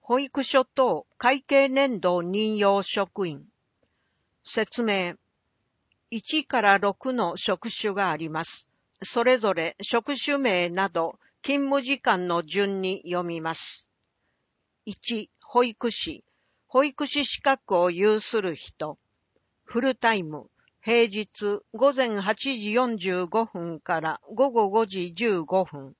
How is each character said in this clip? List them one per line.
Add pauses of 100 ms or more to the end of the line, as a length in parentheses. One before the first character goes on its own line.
保
育
所
等 (100)
会
計
年
度
任
用
職
員。 (960)
説
明。 (960)
一
か
ら
六
の
職
種
が
あ
り
ま
す。 (340)
そ
れ
ぞ
れ
職
種
名
な
ど (240)
勤
務
時
間
の
順
に
読
み
ま
す。 (960)
一、 (100)
保
育
士。 (420)
保
育
士
資
格
を
有
す
る
人。 (680)
フ
ル
タ
イ
ム。 (320)
平
日 (120)
午
前
八
時
四
十
五
分
か
ら (140)
午
後
五
時
十
五
分。